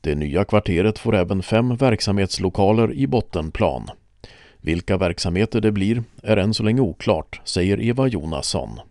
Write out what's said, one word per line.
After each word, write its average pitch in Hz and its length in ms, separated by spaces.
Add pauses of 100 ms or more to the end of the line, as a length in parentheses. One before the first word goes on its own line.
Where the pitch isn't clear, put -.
Det 76 140
nya 76 300
kvarteret 104 540
får 110 180
även 92 260
fem 117 340
verksamhetslokaler 104 1160
i 135 120
bottenplan. 80 840 (680)
Vilka 87 400
verksamheter 92 640
det 107 120
blir 107 320 (180)
är 107 140
än 104 180
så - 80
länge 110 180
oklart, 90 640
säger 95 360
Eva 120 280
Jonasson. 73 720 (100)